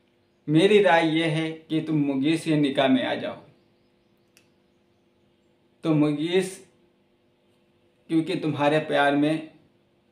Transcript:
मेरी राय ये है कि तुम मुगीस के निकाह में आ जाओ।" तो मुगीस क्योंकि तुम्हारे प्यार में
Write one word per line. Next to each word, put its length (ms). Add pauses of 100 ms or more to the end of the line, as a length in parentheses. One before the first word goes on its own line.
(500)
मेरी 320
राय 280
ये 160
है 260
कि 300
तुम 140
मुगीस 500
के 100
निकाह 320
में 180
आ 100
जाओ।" 220 (2500)
तो 100
मुगीस 760 (1400)
क्योंकि 260
तुम्हारे 440
प्यार 360
में 340 (640)